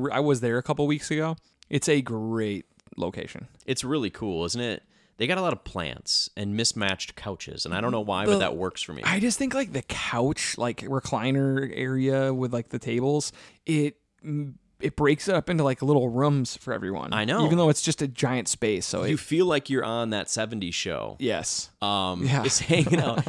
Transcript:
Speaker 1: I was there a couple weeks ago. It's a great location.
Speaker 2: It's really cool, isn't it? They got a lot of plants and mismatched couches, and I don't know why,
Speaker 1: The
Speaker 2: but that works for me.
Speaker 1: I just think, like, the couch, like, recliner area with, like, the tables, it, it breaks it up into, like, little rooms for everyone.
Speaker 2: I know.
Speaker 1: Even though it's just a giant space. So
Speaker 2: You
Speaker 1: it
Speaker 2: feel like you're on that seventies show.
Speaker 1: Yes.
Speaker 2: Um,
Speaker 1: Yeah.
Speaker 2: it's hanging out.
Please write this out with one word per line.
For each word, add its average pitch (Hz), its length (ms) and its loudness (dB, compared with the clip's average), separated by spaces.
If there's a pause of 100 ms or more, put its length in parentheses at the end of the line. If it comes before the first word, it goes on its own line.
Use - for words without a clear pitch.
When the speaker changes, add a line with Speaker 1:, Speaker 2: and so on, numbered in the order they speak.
(120)
Speaker 1:
I 120 100 2
was 147 180 4
there 117 180 2
a 127 60 0
couple 147 240 0
weeks 151 240 -2
ago. 160 240 -2 (340)
It's 147 200 0
a 147 120 6
great 110 640 -2 (320)
location. - 500 -8 (200)
Speaker 2:
It's 131 160 -2
really 131 260 -2
cool, 87 360 -4
isn't 113 160 -2
it? 117 200 -4 (360)
They 117 100 0
got 175 100 0
a 190 40 -2
lot 175 120 0
of 104 100 -8
plants - 720 -4
and 101 220 -2
mismatched 104 580 0
couches, - 500 -8
and 80 100 -4
I 98 60 0
don't 120 100 0
know 117 100 0
why, 101 240 0
Speaker 1:
The 104 60 4
Speaker 2:
but 98 80 4
that 80 180 0
works 92 240 -4
for - 120 -8
me. 69 120 -10
Speaker 1:
I 190 140 2
just 226 180 0
think, 269 160 -2
like, 262 180 -2
the 135 120 -4
couch, - 760 -2
like, 117 220 -2
recliner 135 920 0
area 131 600 0
with, 127 180 -2
like, 120 180 -4
the 123 100 -6
tables, 131 520 0 (360)
it, 151 300 0 (840)
it 151 160 -2
breaks 147 340 4
it 190 60 4
up 160 140 0
into, 165 140 4
like, 131 180 2
little 135 280 4
rooms 135 480 2
for - 160 -6
everyone. 95 400 -4
Speaker 2:
I 107 120 2
know. 165 200 4
Speaker 1:
Even 156 120 4
though 170 120 6
it's 147 120 4
just - 200 0
a 147 60 0
giant 127 400 0
space. 104 380 0
So 90 180 -2
Speaker 2:
You 107 100 2
Speaker 1:
it 147 60 0
Speaker 2:
feel 165 260 2
like 151 240 0
you're 135 160 2
on 117 240 -2
that 104 200 -2
seventies 110 460 -2
show. 55 440 -4
Speaker 1:
Yes. - 500 -2 (120)
Speaker 2:
Um, 95 440 0
Speaker 1:
Yeah. 131 180 2
Speaker 2:
it's 127 160 2
hanging 165 400 4
out. 120 300 -2